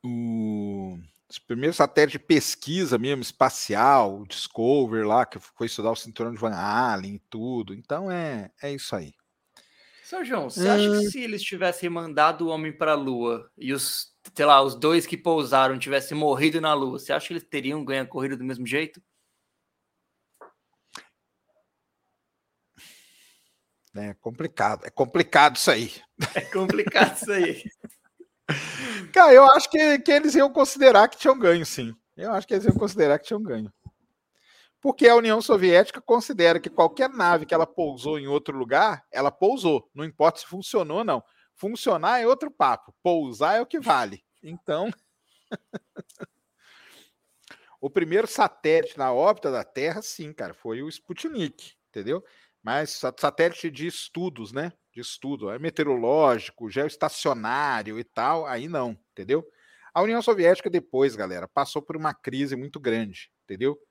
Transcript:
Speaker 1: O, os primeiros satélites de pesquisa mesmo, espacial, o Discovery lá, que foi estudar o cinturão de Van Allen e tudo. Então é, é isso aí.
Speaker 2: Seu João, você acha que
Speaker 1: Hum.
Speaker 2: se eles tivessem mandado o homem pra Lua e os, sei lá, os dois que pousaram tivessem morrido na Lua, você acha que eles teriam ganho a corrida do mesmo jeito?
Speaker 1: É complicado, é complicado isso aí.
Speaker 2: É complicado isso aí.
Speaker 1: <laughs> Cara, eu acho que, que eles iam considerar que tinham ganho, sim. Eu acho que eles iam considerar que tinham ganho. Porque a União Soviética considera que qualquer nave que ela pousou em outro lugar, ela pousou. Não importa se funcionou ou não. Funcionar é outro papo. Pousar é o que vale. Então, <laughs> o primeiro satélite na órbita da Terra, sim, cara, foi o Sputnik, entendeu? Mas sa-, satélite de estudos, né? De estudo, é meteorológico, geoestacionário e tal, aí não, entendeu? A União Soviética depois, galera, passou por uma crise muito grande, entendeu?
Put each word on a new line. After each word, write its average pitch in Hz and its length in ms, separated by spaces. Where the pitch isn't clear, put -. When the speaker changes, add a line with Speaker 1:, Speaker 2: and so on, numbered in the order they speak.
Speaker 1:
O, 107 920
os - 100
primeiros 131 380
satélites 147 440
de - 60
pesquisa 151 720
mesmo, 131 240
espacial, 113 960
o 101 60
Discovery 117 760
lá, 110 220
que - 120
foi - 280
estudar 113 240
o 113 60
cinturão 117 360
de 107 80
Van 110 140
Allen 101 640
e - 20
tudo. 113 440
Então 156 360
é, 147 400
é 143 100
isso 131 240
aí. 78 160
Speaker 2:
Seu 349 200
João, 196 260
você 180 180
acha 208 220
que 208 160
Speaker 1:
Hum. 202 40
Speaker 2:
se 262 100
eles 220 220
tivessem 180 460
mandado 165 580
o 160 40
homem 156 260
pra 156 180
Lua 120 600
e 131 160
os, - 400
sei 143 100
lá, 143 160
os 135 140
dois 160 320
que 165 100
pousaram 131 640
tivessem 139 400
morrido 147 420
na 156 140
Lua, 135 240
você 143 140
acha 151 160
que - 60
eles 160 140
teriam 143 360
ganho 135 180
a 127 40
corrida 135 300
do 123 60
mesmo 127 240
jeito? 151 340
Speaker 1:
É 101 200
complicado, 113 720
é - 40
complicado 143 680
isso - 140
aí. 113 220
Speaker 2:
É - 80
complicado - 760
isso 208 160
aí. 175 300
Speaker 1:
<laughs> 196 640
Cara, 339 200
eu 262 200
acho 294 160
que, 302 300
que 294 140
eles 294 220
iam 277 180
considerar 262 560
que - 100
tinham 269 200
ganho, 170 280
sim. 113 280
Eu - 160
acho 190 140
que - 80
eles 196 100
iam - 100
considerar 180 440
que - 80
tinham 214 160
ganho. 113 300
Porque 254 280
a 233 80
União 226 260
Soviética 190 580
considera 180 600
que 156 100
qualquer 170 400
nave 175 360
que - 60
ela 165 140
pousou 147 520
em 139 100
outro 143 280
lugar, 139 540
ela 139 200
pousou. 190 640
Não 147 100
importa 160 360
se - 60
funcionou 180 520
ou 226 60
não. 143 180
Funcionar 214 680
é 226 60
outro 269 240
papo. - 520
Pousar 156 540
é 233 40
o 254 60
que 320 140
vale. 127 440
Então, 170 460
<laughs> - 800
o 139 100
primeiro 180 360
satélite 160 680
na 131 160
órbita 165 380
da 120 140
Terra, 170 360
sim, 151 320
cara, 92 220
foi 117 280
o 151 60
Sputnik, 190 840
entendeu? 123 360
Mas 143 280
sa-, - 280
satélite 165 520
de 143 160
estudos, 147 680
né? 156 200
De 120 80
estudo, 120 500
é 117 80
meteorológico, 139 1120
geoestacionário 127 1300
e 120 60
tal, 151 420
aí 139 220
não, 127 300
entendeu? 131 340
A 175 80
União 226 180
Soviética 185 480
depois, 139 460
galera, 92 320
passou - 340
por 156 160
uma 156 160
crise 135 440
muito 135 240
grande, 113 500
entendeu? 127 340